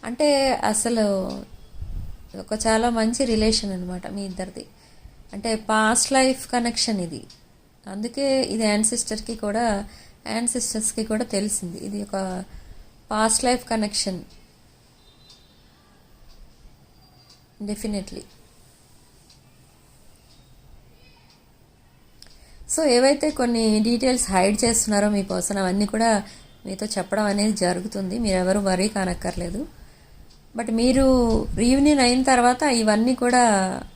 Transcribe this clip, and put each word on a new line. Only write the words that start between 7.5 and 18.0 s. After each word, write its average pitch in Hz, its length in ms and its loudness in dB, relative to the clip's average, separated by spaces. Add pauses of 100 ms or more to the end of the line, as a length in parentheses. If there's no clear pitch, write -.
అందుకే 247 560 -2
ఇది 220 220 -2
యాన్సెస్టర్స్‌కి 214 720 -2
కూడా, 214 500 -2 (420)
యాన్సెస్టర్స్‌కి 226 760 -4
కూడా 220 200 -2
తెలిసింది. 196 540 -4
ఇది 202 240 -8
ఒక 190 420 -6 (680)
పాస్ట్ 220 340 0
లైఫ్ 247 240 0
కనెక్షన్ 208 540 -2 (3500)
definitely. 208 580 -8 (4000)